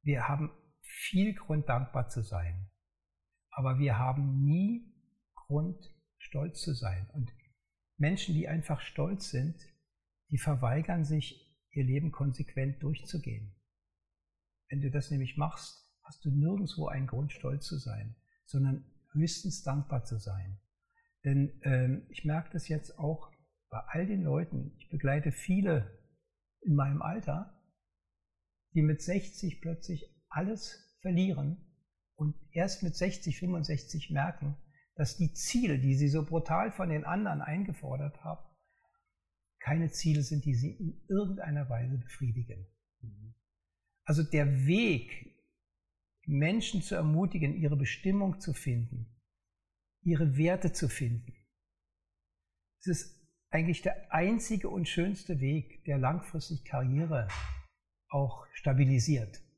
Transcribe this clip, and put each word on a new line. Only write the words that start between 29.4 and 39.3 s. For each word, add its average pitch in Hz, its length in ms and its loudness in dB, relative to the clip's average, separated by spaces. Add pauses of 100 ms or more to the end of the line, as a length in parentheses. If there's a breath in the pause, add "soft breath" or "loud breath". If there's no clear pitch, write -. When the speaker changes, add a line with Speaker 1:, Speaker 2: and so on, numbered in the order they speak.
Speaker 1:
plötzlich 165 440 -6 (240)
alles - 720 -6
verlieren 175 560 2 (580)
und 151 200 0 (160)
erst 190 320 0
mit 170 120 0
sechzig, 180 440 -2
fünfundsechzig 165 680 -2
merken, 143 460 -2 (400 soft breath)
dass - 220 -2
die 165 160 2
Ziele, 196 460 2
die 135 160 4
sie 143 140 4
so 151 160 2
brutal 165 460 2
von 180 180 -2
den 151 160 -2
anderen 175 360 0
eingefordert 147 840 -4
haben, - 220 -8 (1160)